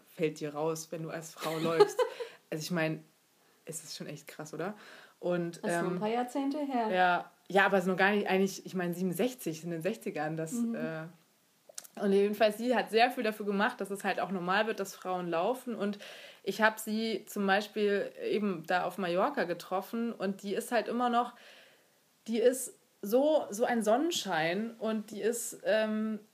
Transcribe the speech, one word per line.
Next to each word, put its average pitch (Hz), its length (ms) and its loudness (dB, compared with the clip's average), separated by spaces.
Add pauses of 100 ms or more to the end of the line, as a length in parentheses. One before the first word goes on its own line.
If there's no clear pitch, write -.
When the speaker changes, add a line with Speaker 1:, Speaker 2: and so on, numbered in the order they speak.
(160)
Speaker 1:
fällt 156 260 -2
dir 151 120 -4
raus, 160 380 -4
wenn 165 120 -6
du 156 60 -8
als 160 220 -10
Frau 160 280 -6
läufst. 165 440 6
Speaker 2:
<laughs> - 60 0 (420)
Speaker 1:
Also 156 120 -4
ich - 80 -8
meine, 160 280 0 (640)
es 160 180 -10
ist - 120 -12
schon - 120 -10
echt - 200 -14
krass, - 280 -14
oder? 175 180 -4 (460)
Und, 175 440 -2
Speaker 2:
Das 175 100 0
ist 170 80 2
noch 175 80 0
ein 180 40 0
Speaker 1:
ähm, 180 60 -2
Speaker 2:
paar 214 100 0
Jahrzehnte 277 480 -2
her. 254 340 -2
Speaker 1:
ja, 180 400 2 (160)
ja, 196 200 6
aber 196 100 4
es 180 60 2
ist 180 60 -2
noch 185 60 2
gar 190 160 6
nicht, 208 160 2
eigentlich, 190 380 2
ich - 80 -10
meine, 175 220 -2
siebenundsechzig, 180 680 -2
in 170 60 -8
den 165 140 -4
sechzigern, 160 520 -4
das, 160 180 -4
Speaker 2:
Mhm. 233 220 -2
Speaker 1:
äh, - 1300 -10
und 202 100 4
jedenfalls, 208 460 4
sie 233 180 2
hat 185 140 0
sehr 226 220 6
viel 254 120 -4
dafür 214 220 -4
gemacht, 202 360 0
dass 196 100 -6
es 196 120 -8
halt 185 160 -2
auch 175 120 -2
normal 190 340 2
wird, 214 140 -2
dass 196 160 -6
Frauen 180 340 -4
laufen. 214 460 -2
Und 202 240 -2 (440)
ich 196 180 -4
hab 214 180 4
sie 220 480 -2
zum 202 180 -2
Beispiel 202 680 2 (160)
eben 180 380 0
da 180 200 0
auf 180 120 -6
Mallorca 196 460 0
getroffen 196 680 -4
und 196 280 -4
die 202 140 -6
ist 240 160 -4
halt 226 160 0
immer 240 220 0
noch, 240 240 2 (960)
die 226 120 0
ist 254 340 2 (300)
so, 262 480 4
so 214 140 0
ein 233 180 2
Sonnenschein 214 960 2
und 220 320 -2
die 208 100 -8
ist, 233 440 -2
ähm, 214 540 2 (140)